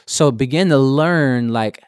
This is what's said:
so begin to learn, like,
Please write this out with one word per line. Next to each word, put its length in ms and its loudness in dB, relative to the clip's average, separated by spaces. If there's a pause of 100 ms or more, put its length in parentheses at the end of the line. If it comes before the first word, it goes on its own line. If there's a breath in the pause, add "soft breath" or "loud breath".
so 240 0
begin 380 -2
to 100 4
learn, 720 0
like, 400 -4